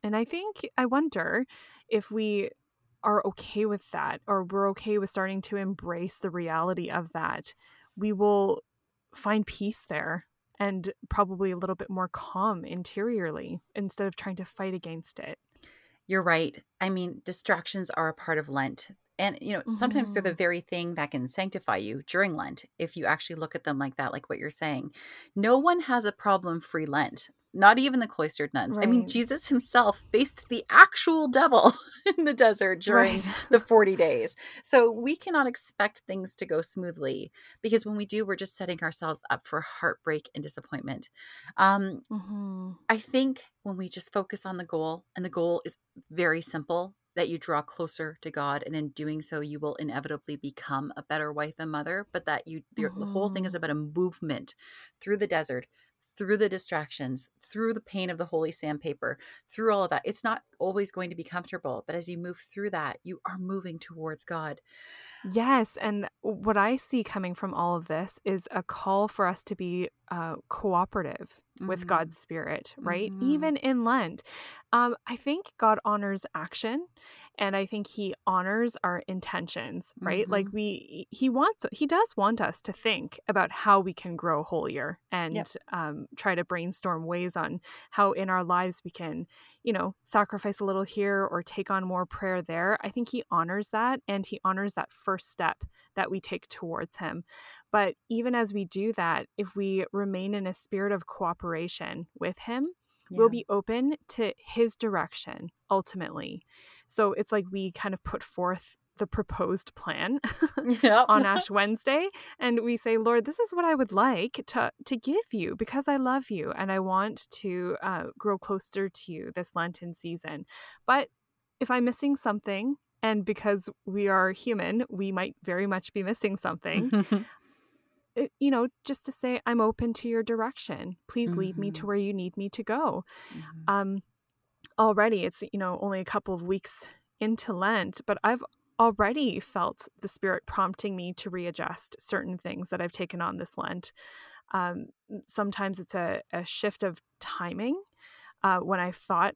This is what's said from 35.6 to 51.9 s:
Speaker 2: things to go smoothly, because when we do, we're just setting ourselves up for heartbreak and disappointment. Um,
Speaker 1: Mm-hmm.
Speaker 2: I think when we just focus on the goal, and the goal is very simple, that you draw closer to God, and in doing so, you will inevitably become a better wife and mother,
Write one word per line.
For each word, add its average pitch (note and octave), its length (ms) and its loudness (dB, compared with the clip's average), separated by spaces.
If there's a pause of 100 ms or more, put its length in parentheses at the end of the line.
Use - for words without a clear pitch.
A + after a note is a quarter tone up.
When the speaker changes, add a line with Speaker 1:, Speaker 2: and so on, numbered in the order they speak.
Speaker 2:
things F#3+ 300 -6
to G3 100 -6
go E3 160 0
smoothly, E3 720 -6 (320)
because A3 240 4
when G#3 100 -4
we G#3 80 -2
do, G#3+ 180 -2
we're G3 120 0
just F#3+ 200 -8
setting F3 280 -4
ourselves D#3+ 480 -4
up - 160 -4
for D3+ 140 -2
heartbreak - 760 -4
and D3 80 -8
disappointment. - 640 -10 (480)
Um, F#3+ 540 4
Speaker 1:
Mm-hmm. G3 600 -8 (160)
Speaker 2:
I A3 120 2
think C4 460 0 (180)
when F#3+ 140 -6
we F#3 120 -8
just - 240 -10
focus G3 320 -4
on F#3 120 -6
the F3+ 80 -8
goal, D#3+ 400 -4 (100)
and F#3 100 -6
the F3 40 -6
goal E3+ 360 0
is D#3+ 100 -10 (360)
very E3 300 2
simple, F3 520 -4 (220)
that E3+ 140 0
you E3 100 -4
draw D3+ 240 0
closer D#3+ 580 -8
to E3 80 -10
God, C#3+ 340 -2
and D#3+ 120 -6
in D3+ 140 -4
doing D3+ 340 -6
so, D#3 180 -8
you D3 180 -8
will D3 180 -4
inevitably D3 580 -6
become C#3 600 -6
a D3+ 60 -12
better D3+ 320 -4
wife D3+ 240 -4
and D#3+ 140 -6
mother, E3 400 -4